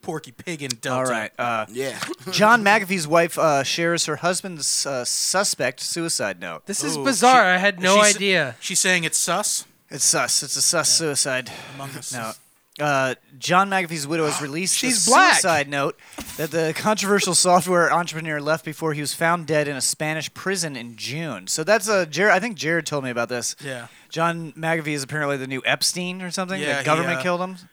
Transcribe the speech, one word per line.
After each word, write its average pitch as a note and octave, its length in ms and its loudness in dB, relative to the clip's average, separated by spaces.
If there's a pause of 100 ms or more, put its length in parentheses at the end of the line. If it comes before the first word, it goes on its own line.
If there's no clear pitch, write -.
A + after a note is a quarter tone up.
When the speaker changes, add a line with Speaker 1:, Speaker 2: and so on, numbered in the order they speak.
Speaker 1:
Porky D#3 280 -10
Pig D#3+ 300 -10
and B2 200 -8
Delta. C3 180 -2
Speaker 2:
All C3 60 0
right. A2 340 -2
Uh, A#2 280 -2
Speaker 3:
Yeah. B2 300 -6 (180)
Speaker 2:
<laughs> - 160 -14
John G#3+ 320 6
McAfee's G3 440 2
wife, E3+ 320 2
uh, D3 240 4
shares E3+ 420 0
her D3+ 120 -4
husband's, E3+ 680 -4
uh, C3+ 180 -4
suspect - 760 -2
suicide B2 600 -4
note. F2 280 -10
Speaker 4:
This G3+ 160 -6
is - 120 -4
Speaker 1:
Ooh, D3 80 -4
Speaker 4:
bizarre. B3 380 4
Speaker 1:
she, G3 60 6
Speaker 4:
I F3+ 100 4
had F#3+ 220 0
no F#3+ 240 6
Speaker 1:
she's, G#3 120 6
Speaker 4:
idea. F3+ 440 0
Speaker 1:
she's - 200 -4
saying F#3 240 2
it's D#3+ 140 -2
sus? - 480 -2 (240)
Speaker 2:
It's C#3+ 140 -4
sus. - 400 2
It's C#3 140 -6
a C#3 40 0
sus D3+ 260 2
Speaker 1:
Yeah. E3 200 2
Speaker 2:
suicide B2+ 440 -2 (220)
Speaker 1:
Among C#3 160 -12
Us. C3+ 240 -10
Speaker 2:
note. A2+ 220 -6 (420)
Uh, C3+ 380 0 (240)
John F3+ 300 2
McAfee's E3+ 360 -2
widow D#3+ 200 -2
has D3 160 -2
Speaker 3:
<gasps> - 20 -6
Speaker 2:
released D#3 340 -4
Speaker 3:
She's A3 300 0
Speaker 2:
a - 20 2
Speaker 3:
black. E4 260 8
Speaker 2:
suicide D#3 340 2
note C#3+ 280 -2 (400)
that D3+ 140 -4
the D#3+ 260 0
controversial G3+ 560 2
software F3 580 4
entrepreneur D#3 480 -2
left D3+ 260 -2
before D#3+ 280 -4
he D3 80 -6
was C#3+ 140 -4
found E3+ 320 0
dead D3+ 200 2
in D3 80 -6
a B2+ 60 -6
Spanish D#3 540 -4
prison E3+ 400 -4
in A#2 220 -12
June. A2+ 500 -8
So D#3+ 160 -4
that's G3+ 240 2
a G3 180 2
Jared, E3+ 280 2
I F#3 60 4
think A3 180 -8
Jared D#3 280 -2
told C#3 200 -4
me C3 40 -4
about A#2 200 -2
this. A#2+ 340 -6
Speaker 1:
Yeah. B2+ 240 -10 (220)
Speaker 2:
John E3 440 -4
McAfee D#3+ 400 -2
is D3 100 -2
apparently C#3+ 340 -2
the C3 100 -6
new C3 180 -6
Epstein F3+ 560 -2
or F3+ 100 -8
something. F#3+ 300 -6
Speaker 1:
Yeah, D3 120 -2
Speaker 2:
The C#3 60 -2
Speaker 1:
he, C3+ 60 -4
Speaker 2:
government E3 340 0
Speaker 1:
uh, E3 40 -6
Speaker 2:
killed F3 180 0
him. F#3 140 -6 (180)